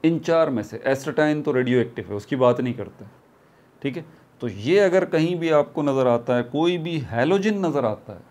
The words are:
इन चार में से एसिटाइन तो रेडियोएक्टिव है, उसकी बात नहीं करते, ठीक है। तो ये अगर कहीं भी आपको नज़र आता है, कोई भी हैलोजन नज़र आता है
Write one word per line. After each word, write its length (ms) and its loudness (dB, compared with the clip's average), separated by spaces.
इन 160 2
चार 300 2
में 140 -2
से 220 -12
एसिटाइन 560 0
तो 100 -2
रेडियोएक्टिव 540 0
है, 100 -8
उसकी 200 -4
बात 260 4
नहीं 120 -2
करते, 320 -12
ठीक 160 -4
है। 80 -12
तो 60 -6
ये 320 0
अगर 260 4
कहीं 300 0
भी 140 -2
आपको 320 2
नज़र 260 2
आता 280 2
है, 80 0
कोई 340 0
भी 220 -4
हैलोजन 640 0
नज़र 200 -2
आता 280 -6
है 180 -18